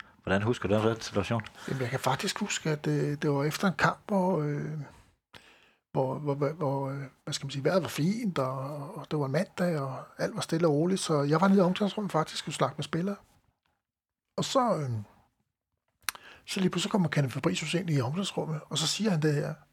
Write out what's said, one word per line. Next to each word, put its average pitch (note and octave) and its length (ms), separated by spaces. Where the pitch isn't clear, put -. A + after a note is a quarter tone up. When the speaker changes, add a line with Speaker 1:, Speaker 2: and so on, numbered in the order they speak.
Speaker 1:
Hvordan G2 200
husker A#2 260
du G#2+ 200
den A2+ 120
situation? A2 420
Speaker 2:
Jamen, C3+ 140
jeg A#2+ 80
kan C3+ 100
faktisk C#3 380
huske, - 320
at, D3 160
øh, D3 360
det D3+ 80
var C#3 140
efter D3+ 240
en F3 100
kamp, F3 280
hvor, F#3 360
øh, D3 280
hvor, C3+ 220
hvor, C#3+ 200
hvor, C#3 140
hvor, C#3 420
øh, C#3 60
hvad C#3+ 100
skal - 120
man C3+ 40
sige, C3+ 140
vejret F3 180
var B2+ 60
fint, F#3+ 500
og, C3 200
og - 160
det D#3 80
var C#3+ 80
en C3+ 60
mandag, F3 480
og C3 160
alt G3 160
var F#3+ 80
stille E3 240
og D#3 80
roligt, F3+ 260
så D3 220
jeg D3 180
var G3 80
nede G3 100
i F#3+ 40
omklædningsrummet F#3+ 500
faktisk - 360
og D#3 40
snakke C3+ 260
med D3+ 60
spillere. F#3+ 320
Og - 80
så, A#3+ 320
øh, C#3 140
så - 140
lige F#3 100
pludselig F3+ 220
kommer F3+ 160
Ken C#3 220
Fabricius E3 440
ind F3+ 160
i C#3+ 100
omklædningsrummet, D#3 680
og D#3 100
så D#3 80
siger G#3 240
han D#3+ 120
det D#3 120
her: D3+ 200